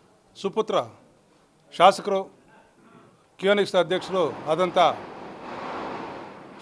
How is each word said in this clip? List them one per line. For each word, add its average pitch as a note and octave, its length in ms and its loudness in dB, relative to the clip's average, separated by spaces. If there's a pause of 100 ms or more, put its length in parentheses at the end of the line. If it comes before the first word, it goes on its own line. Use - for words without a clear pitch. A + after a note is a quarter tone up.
(400)
ಸುಪುತ್ರ, G#3 360 -2 (1000)
ಶಾಸಕರು, F#3+ 440 6 (1200)
ಕಿಯೋನಿಕ್ಸ್ G3 420 2
ಅಧ್ಯಕ್ಷರು F3 420 0 (280)
ಆದಂಥ F3 260 2 (1800)